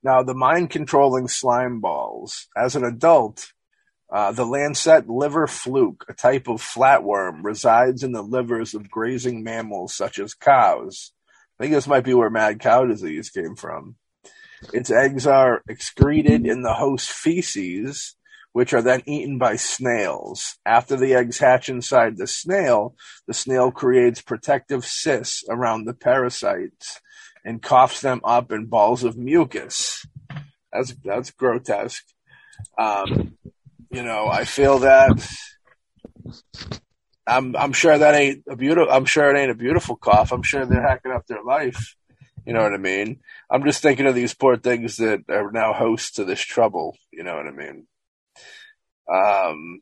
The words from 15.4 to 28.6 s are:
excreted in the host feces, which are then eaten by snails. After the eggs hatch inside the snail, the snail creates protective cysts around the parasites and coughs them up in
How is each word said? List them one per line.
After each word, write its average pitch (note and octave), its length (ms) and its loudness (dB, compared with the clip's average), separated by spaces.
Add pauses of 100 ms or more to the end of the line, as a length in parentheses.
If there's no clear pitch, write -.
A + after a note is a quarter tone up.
excreted - 800 2
in B2+ 160 -2
the A2+ 120 -2
host C#3 360 -2
feces, A#2+ 1080 -4 (360)
which B2 220 0
are A#2+ 80 4
then B2+ 240 2
eaten C#3+ 320 -6
by A#2+ 200 0
snails. - 1080 -6
After A#2+ 300 2
the C3 180 2
eggs A#2+ 240 2
hatch B2+ 320 2
inside A#2+ 480 0
the F#2 80 -8
snail, C3 680 -2 (320)
the A2+ 60 -10
snail B2+ 380 0
creates B2 500 2
protective C3+ 640 -4
cysts - 640 -4
around A2+ 360 -4
the A#2+ 80 -8
parasites B2 1080 -4 (460)
and A2+ 160 -10
coughs B2+ 400 2
them B2+ 220 -2
up A#2+ 280 0
in G#2+ 140 -8